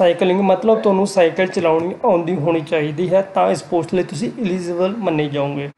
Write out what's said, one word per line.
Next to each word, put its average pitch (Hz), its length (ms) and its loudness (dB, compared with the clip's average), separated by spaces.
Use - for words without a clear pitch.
cycling, 180 400 2
ਮਤਲਬ 214 400 2
ਤੁਹਾਨੂੰ 196 260 2
cycle 180 400 2
ਚਲਾਉਣੀ 170 480 0
ਆਉਂਦੀ 175 300 2
ਹੋਣੀ 165 260 0
ਚਾਹੀਦੀ 156 480 -2
ਹੈ, 190 120 2
ਤਾਂ 190 300 0
ਇਸ 165 120 -4
post 165 300 -2
ਲਈ - 100 0
ਤੁਸੀਂ 196 280 -6
eligible 180 560 -2
ਮੰਨੇ 165 320 -2
ਜਾਓਗੇ। 143 480 -4